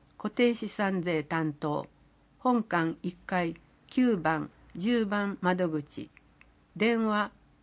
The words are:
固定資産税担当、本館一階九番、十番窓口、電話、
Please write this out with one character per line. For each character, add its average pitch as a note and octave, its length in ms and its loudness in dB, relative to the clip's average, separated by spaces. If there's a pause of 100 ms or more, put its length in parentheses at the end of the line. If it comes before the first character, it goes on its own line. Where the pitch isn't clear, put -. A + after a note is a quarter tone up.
(180)
固 - 120 -6
定 A#3+ 240 4
資 A3 160 -6
産 G3 320 0
税 D#3+ 220 0
担 D#3+ 300 -2
当、 D3 340 -2 (500)
本 B3 240 2
館 E3 400 0
一 F3+ 240 -6
階 F3 300 0 (320)
九 B3 280 2
番、 D#3 360 0 (240)
十 A3 300 0
番 G3+ 360 -2
窓 F3+ 280 2
口、 D3+ 420 -8 (640)
電 A3+ 300 2
話、 G#3 240 0 (320)